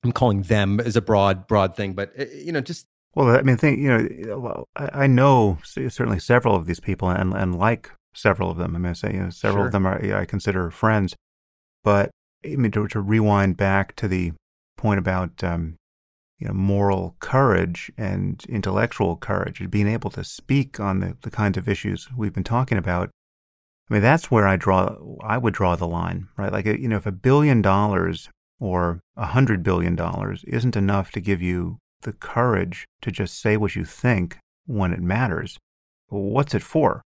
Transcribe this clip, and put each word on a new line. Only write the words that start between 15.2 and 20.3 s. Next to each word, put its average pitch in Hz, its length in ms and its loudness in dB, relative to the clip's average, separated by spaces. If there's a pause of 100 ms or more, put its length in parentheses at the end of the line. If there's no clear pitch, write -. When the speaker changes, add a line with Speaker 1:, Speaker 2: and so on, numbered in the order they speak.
Speaker 2:
um, 85 320 -4 (640)
you 107 100 -8
know, 98 60 -4
moral 98 680 0
courage 92 800 0
and 95 500 -4
intellectual 98 680 -2
courage, 98 420 -6
and 92 100 -8
being 104 180 2
able 107 220 -4
to - 140 -10
speak - 560 -4